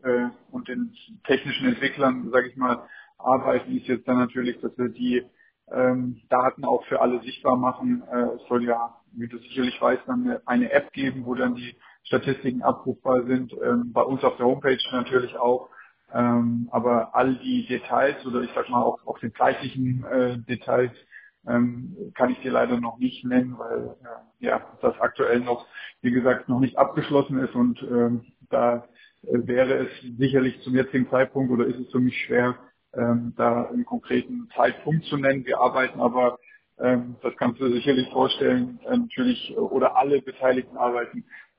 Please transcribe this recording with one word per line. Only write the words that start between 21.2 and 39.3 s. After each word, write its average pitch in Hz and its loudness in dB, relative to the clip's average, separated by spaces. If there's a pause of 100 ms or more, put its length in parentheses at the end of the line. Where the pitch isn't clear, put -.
ähm, 120 -2 (180)
kann 127 2
ich 127 -4
dir 127 -4
leider 120 2
noch 117 -8
nicht 127 -4
nennen, 123 0
weil, 117 -8
äh, 117 -14
ja, 120 0 (200)
das 120 2
aktuell 117 0
noch, 123 -4 (360)
wie 127 0
gesagt, 123 2
noch 123 2
nicht 131 0
abgeschlossen 139 0
ist 131 -4
und, 123 0
ähm, 120 0 (240)
da, 120 0 (380)
äh, 123 0
wäre 127 2
es - -8 (280)
sicherlich 131 2
zum 127 -2
jetzigen 127 2
Zeitpunkt 131 2
oder 117 2
ist 123 -4
es 123 -12
für 127 0
mich 127 0
schwer, 123 2 (400)
ähm, 120 0
da 120 0
einen 247 -2
konkreten 123 -4
Zeitpunkt 131 0
zu 147 -4
nennen. 135 0
Wir 123 -2
arbeiten 127 0
aber, 123 2 (420)
ähm, 123 0
das 120 -4
kannst 123 0
du 135 0
dir 120 2
sicherlich 127 2
vorstellen, 127 0
äh, 123 0
natürlich, 123 -2